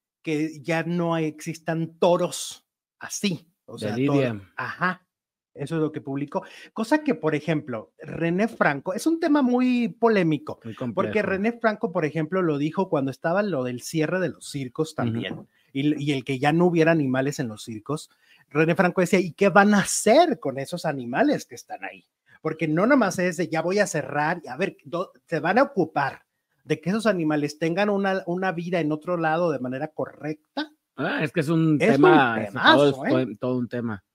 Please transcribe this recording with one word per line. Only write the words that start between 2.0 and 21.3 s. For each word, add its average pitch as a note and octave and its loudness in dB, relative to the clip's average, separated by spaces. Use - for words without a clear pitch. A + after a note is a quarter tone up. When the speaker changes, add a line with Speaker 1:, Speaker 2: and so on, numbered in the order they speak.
Speaker 1:
así. - -6
O - -18
Speaker 2:
De A2 -6
Speaker 1:
sea, G#2+ -4
Speaker 2:
Lidia. C3+ 2
Speaker 1:
toro-, G2+ -12
ajá. - -6
Eso C#3+ -8
es D#3+ 0
lo D3+ 0
que D3 -10
publicó. C#3+ -6
Cosa D4+ -2
que, D4 0
por D#3 -2
ejemplo, C#3 -4
René F3 -2
Franco, F#3 0
es G3+ -8
un E4 0
tema D4+ 2
muy B3 2
polémico, F3+ 2
Speaker 2:
Muy A2 -10
complejo. B2 -6
Speaker 1:
porque G#3+ 2
René G3 0
Franco, A3 -2
por E3+ 0
ejemplo, D#3+ -2
lo D#3 2
dijo D#3 -2
cuando C#3 0
estaba E3+ -2
lo D#3+ -2
del B2 -6
cierre D#3+ -2
de E3+ -2
los - -14
circos C#3+ -6
Speaker 2:
Ujú. - -20
Speaker 1:
también, A#2 -4
y, D3 0
y D3 0
el C3 -4
que C3+ -4
ya D3 2
no F3 4
hubiera E3 4
animales C3+ 0
en C3 -4
los G#2+ -14
circos. A#2 -8
René D#3+ 2
Franco F3+ 2
decía, F#3 4
"¿Y F3+ -2
qué G3+ 2
van G3+ 8
a G3+ 4
hacer C4 4
con C3 -6
esos E3+ -8
animales C#3+ -2